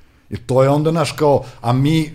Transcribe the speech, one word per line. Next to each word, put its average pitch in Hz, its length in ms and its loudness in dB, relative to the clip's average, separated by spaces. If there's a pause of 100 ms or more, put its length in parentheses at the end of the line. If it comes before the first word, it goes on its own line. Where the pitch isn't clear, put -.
(300)
Jer 98 100 -10
to 131 220 0
je 135 60 4
onda 151 220 0
naš, 160 220 -2
kao, 147 300 0 (180)
a 117 120 -2
mi, 151 420 0